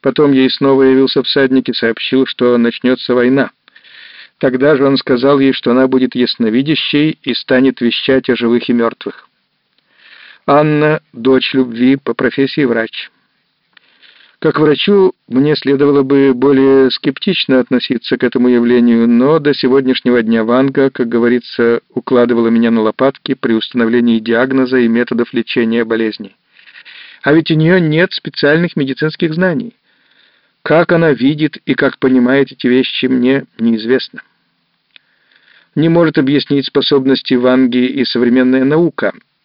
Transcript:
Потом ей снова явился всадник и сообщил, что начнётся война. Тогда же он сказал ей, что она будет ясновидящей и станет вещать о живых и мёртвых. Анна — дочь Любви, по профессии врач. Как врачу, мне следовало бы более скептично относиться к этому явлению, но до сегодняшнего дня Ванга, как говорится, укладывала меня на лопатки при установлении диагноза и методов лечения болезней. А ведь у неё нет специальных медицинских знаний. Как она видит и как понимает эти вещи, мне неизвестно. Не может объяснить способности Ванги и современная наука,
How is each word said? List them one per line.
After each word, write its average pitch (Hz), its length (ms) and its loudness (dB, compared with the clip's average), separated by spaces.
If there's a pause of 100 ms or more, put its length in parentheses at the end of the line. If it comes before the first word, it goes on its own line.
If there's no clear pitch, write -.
Потом 143 240 2
ей 131 180 2
снова 135 340 2
явился 131 380 2
всадник 131 460 0
и 120 60 -6
сообщил, 123 520 -2
что 123 320 -2
начнётся 123 560 -2
война. 123 380 0 (840)
Тогда 135 400 0
же 135 80 2
он 139 100 2
сказал 135 420 0
ей, 135 140 2
что 123 200 -4
она 131 180 2
будет 127 260 0
ясновидящей 139 1080 -2
и 123 100 -6
станет 131 480 0
вещать 127 480 -2
о 120 80 0
живых 120 320 -2
и 120 40 0
мёртвых. - 540 -6 (1160)
Анна — 151 560 2 (100)
дочь 131 420 0
Любви, 127 440 0
по 120 160 -6
профессии 135 500 -2
врач. 113 480 -6 (1300)
Как 147 220 0
врачу, 185 520 2 (140)
мне 139 300 0
следовало 139 460 2
бы 139 300 2
более 135 560 4
скептично 139 680 -2
относиться 123 580 -4
к - 60 -2
этому 123 240 0
явлению, 120 600 2
но 131 300 2
до 143 140 0
сегодняшнего 127 680 0
дня 113 220 0
Ванга, 135 440 0
как 120 200 -4
говорится, 117 720 0 (120)
укладывала 120 540 0
меня 117 240 2
на 117 80 0
лопатки 110 540 -2
при 117 180 -4
установлении 117 680 0
диагноза 127 580 -2
и 120 100 2
методов 117 460 -2
лечения 117 500 -2
болезней. 110 540 -6 (840)
А 143 100 0
ведь 165 180 0
у 160 40 0
неё 165 240 2
нет 160 340 0
специальных 160 640 -2
медицинских 156 560 -4
знаний. 170 400 -4 (920)
Как 165 280 0
она 165 220 2
видит 147 420 -2 (100)
и 135 100 -2
как 135 220 -2
понимает 131 540 2
эти - 160 -6
вещи, 127 380 0
мне 131 400 0 (120)
неизвестно. 117 640 -2 (1500)
Не 151 120 0
может 165 300 2
объяснить 139 480 0
способности 135 680 0
Ванги 127 500 2
и 131 180 -4
современная 127 640 0
наука, 151 480 -2 (320)